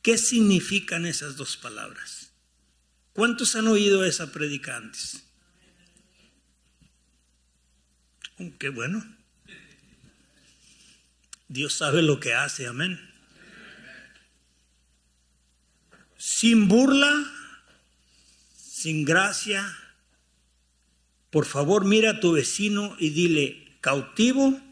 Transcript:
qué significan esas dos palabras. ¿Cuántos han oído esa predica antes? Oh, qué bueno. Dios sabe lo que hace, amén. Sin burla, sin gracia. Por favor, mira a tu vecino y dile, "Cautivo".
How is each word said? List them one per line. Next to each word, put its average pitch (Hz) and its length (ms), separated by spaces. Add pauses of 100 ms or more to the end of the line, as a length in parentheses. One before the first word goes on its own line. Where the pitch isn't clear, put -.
qué 226 160
significan 202 880
esas 147 320
dos 135 220
palabras. 104 760 (800)
¿Cuántos 233 440
han 220 100
oído 202 380
esa 160 280
predica 143 440
antes? - 480 (3250)
Oh, 175 200
qué 139 120
bueno. 139 340 (2500)
Dios 139 260
sabe 156 260
lo 151 200
que 117 120
hace, 131 360
amén. 160 300 (3250)
Sin 226 520
burla, 277 640 (1300)
sin 156 480
gracia. 196 720 (1500)
Por 151 160
favor, 165 400
mira 214 280
a 220 80
tu 170 120
vecino 202 680
y 156 120
dile, 156 720
"Cautivo". 247 760 (140)